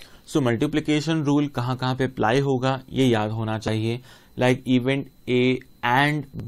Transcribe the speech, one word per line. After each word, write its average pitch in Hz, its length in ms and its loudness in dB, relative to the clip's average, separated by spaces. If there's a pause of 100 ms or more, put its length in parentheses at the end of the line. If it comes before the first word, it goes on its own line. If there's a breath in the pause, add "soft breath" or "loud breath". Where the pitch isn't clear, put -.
(280 loud breath)
So 151 140 0
मल्टीप्लिकेशन 151 800 0
रूल 147 260 2
कहाँ 127 280 -4
कहाँ 127 200 -2
पे 131 80 0
अप्लाई 127 360 2
होगा 131 500 0
ये 131 160 2
याद 107 240 2
होना 110 280 -4
चाहिए। 110 420 -4 (380 loud breath)
Like 127 300 0
event 131 360 2 (240)
A 127 300 2 (360)
and 147 320 2 (220)